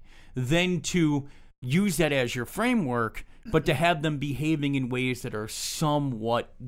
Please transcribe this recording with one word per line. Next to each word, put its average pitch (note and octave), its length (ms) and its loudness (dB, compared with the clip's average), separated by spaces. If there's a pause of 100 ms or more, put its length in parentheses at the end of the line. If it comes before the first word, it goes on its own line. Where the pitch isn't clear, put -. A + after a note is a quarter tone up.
(360)
Then E3 460 2
to D3 460 2 (340)
use D#3+ 360 2
that D#3 160 4
as B2+ 220 0
your A#2+ 100 -4
framework E3 800 0 (260)
but D#3+ 140 4
to D#3+ 80 2
have E3 280 2
them D3+ 160 0
behaving C#3+ 580 0
in C3 140 0
ways B2+ 320 -2
that A2 140 -6
are G#2+ 120 -4
somewhat B2 1080 -2 (140)